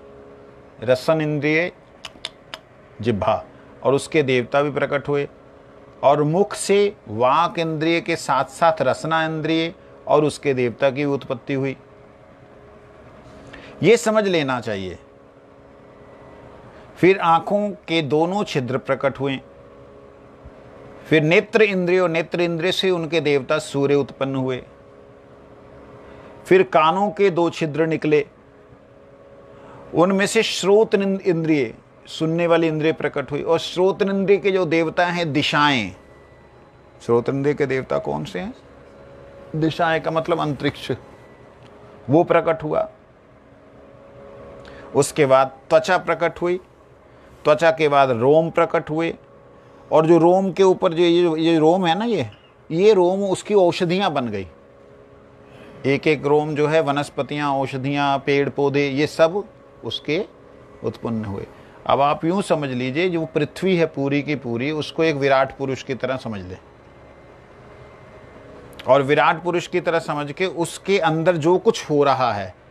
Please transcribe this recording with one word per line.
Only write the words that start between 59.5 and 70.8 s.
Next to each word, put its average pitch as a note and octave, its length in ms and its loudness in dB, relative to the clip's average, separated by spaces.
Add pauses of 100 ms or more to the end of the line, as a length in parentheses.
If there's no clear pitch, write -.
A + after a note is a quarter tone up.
उसके D3 420 -6 (580)
उत्पन्न A2+ 420 -6
हुए। G2+ 220 -10 (380)
अब B2 160 2
आप D3 240 0
यूँ F#3 160 0
समझ D3+ 280 -2
लीजिए, C3 400 -2
जो E3 160 -4
पृथ्वी D#3+ 500 -2
है E3 100 2
पूरी C#3+ 360 -2
की C#3+ 140 -4
पूरी, B2 360 -6
उसको D3+ 320 -4
एक D#3+ 120 2
विराट C3+ 420 0
पुरुष C3+ 260 -6
की C3 100 -8
तरह B2+ 240 -6
समझ A2 240 -10
लें, F#2 160 -14 (2250)
और C#3 140 6
विराट D3+ 420 2
पुरुष F3 240 -4
की F3+ 120 -4
तरह E3 200 -2
समझ D3 320 -6
के F#3 140 -4
उसके F3+ 540 -4